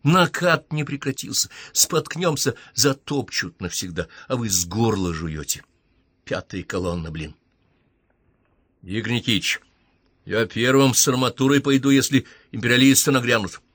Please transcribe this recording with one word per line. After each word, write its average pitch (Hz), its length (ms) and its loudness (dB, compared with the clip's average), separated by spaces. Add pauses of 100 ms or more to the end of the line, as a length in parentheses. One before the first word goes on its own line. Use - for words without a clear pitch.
Накат 170 680 2
не 151 120 -4
прекратился. - 640 -6 (240)
Споткнёмся, 160 800 0 (220)
затопчут - 840 -2
навсегда, 90 480 -6 (200)
а 131 80 -2
вы 117 160 -4
с 90 140 0
горла 98 500 0
жуёте. 78 480 -8 (640)
Пятая - 360 -8
колонна, 87 480 -6
блин. 78 240 -10 (1500)
Игорь 104 300 -4
Никитич, - 480 -2 (640)
я 107 200 0
первым 131 480 2
с - 140 2
арматурой 131 520 2
пойду, 139 300 2
если 135 380 2 (240)
империалисты 127 580 2
нагрянут. 120 520 0 (140)